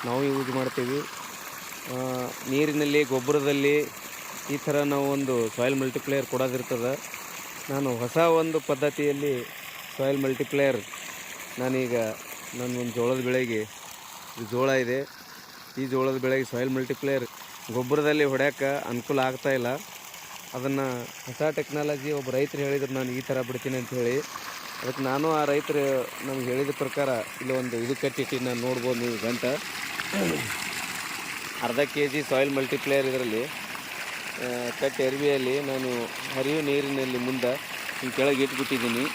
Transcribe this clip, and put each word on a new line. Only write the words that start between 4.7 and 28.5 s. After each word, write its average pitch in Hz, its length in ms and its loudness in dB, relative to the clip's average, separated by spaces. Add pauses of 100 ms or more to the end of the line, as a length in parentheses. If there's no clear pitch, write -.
ನಾವು 143 300 2
ಒಂದು 127 440 2
ಸಾಯಿಲ್ 135 240 2
ಮಲ್ಟಿಪ್ಲೇಯರ್ 131 460 0
ಕೊಡೋದಿರ್ತದೆ. 127 680 0 (800)
ನಾನು 135 240 2
ಹೊಸ 120 200 -2
ಒಂದು 160 440 6
ಪದ್ಧತಿಯಲ್ಲಿ 143 720 2 (640)
ಸಾಯಿಲ್ 139 260 2
ಮಲ್ಟಿಪ್ಲೇಯರ್, 135 560 2 (760)
ನಾನೀಗ 127 380 2 (600)
ನನ್ನ 123 240 -2
ಒಂದು 120 120 -4
ಜೋಳದ 123 260 2
ಬೆಳೆಗೆ, 123 400 2 (760)
ಇದು 117 140 -6
ಜೋಳ 127 180 4 (160)
ಇದೆ, 123 160 0 (800)
ಈ 135 80 0
ಜೋಳದ 131 320 2
ಬೆಳೆಗೆ 131 260 2
ಸಾಯಿಲ್ 127 260 0
ಮಲ್ಟಿಪ್ಲೇಯರ್ 131 560 0 (460)
ಗೊಬ್ಬರದಲ್ಲಿ 147 520 4
ಹೊಡ್ಯಕ್ಕೆ 135 460 2 (180)
ಅನುಕೂಲ 123 300 0
ಆಗ್ತಾಯಿಲ್ಲ. 131 500 2 (840)
ಅದನ್ನು 135 300 0 (420)
ಹೊಸ 131 160 -6 (140)
ಟೆಕ್ನಾಲಜಿ 147 560 -2
ಒಬ್ಬ 131 180 -2
ರೈತರು 139 300 0
ಹೇಳಿದ್ರು, 139 340 0
"ನಾನು 127 160 0
ಈ 127 100 -2
ಥರ 131 200 0
ಬಿಡ್ತೀನಿ" 127 360 -2
ಅಂತ 123 180 -4
ಹೇಳಿ. 123 240 2 (640)
ಅದಕ್ಕೆ 131 200 -4
ನಾನು 135 280 2
ಆ 151 140 4
ರೈತರು 147 380 2 (440)
ನಮ್ಗೆ 135 180 -2
ಹೇಳಿದ 135 340 0
ಪ್ರಕಾರ 139 300 0 (320)
ಇಲ್ಲಿ 131 200 0
ಒಂದು 123 160 -2
ಇದು 120 260 0
ಕಟ್ಟಿಟ್ಟು 135 420 0
ನಾನು 120 160 -2